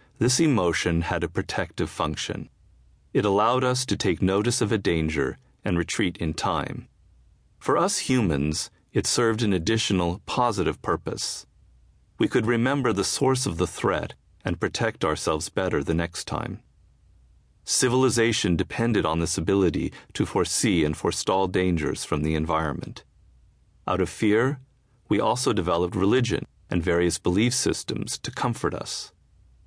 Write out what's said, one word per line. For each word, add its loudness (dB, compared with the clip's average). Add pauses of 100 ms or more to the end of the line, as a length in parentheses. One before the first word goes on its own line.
(180)
this 2
emotion 2
had -2
a -2
protective -4
function. -6 (640)
It 2
allowed 4
us 0
to -2
take 0
notice 2
of 0
a 4
danger -2 (260)
and 0
retreat -2
in -4
time. -4 (680)
For 2
us 0
humans, 0 (220)
it -2
served 2
an 2
additional 0
positive 0
purpose. -4 (720)
We 2
could 0
remember 2
the 0
source 0
of -4
the 2
threat -2 (280)
and -4
protect -2
ourselves 0
better 0
the -2
next -4
time. -8 (1080)
Civilization 2
depended 0
on 0
this -2
ability 2 (220)
to 0
foresee 2
and 0
forestall 0
dangers 0
from -2
the 0
environment. -2 (840)
Out 0
of 0
fear, 2 (480)
we 2
also 0
developed 0
religion 2 (220)
and 0
various 2
belief 2
systems -4
to -8
comfort -4
us. -10 (560)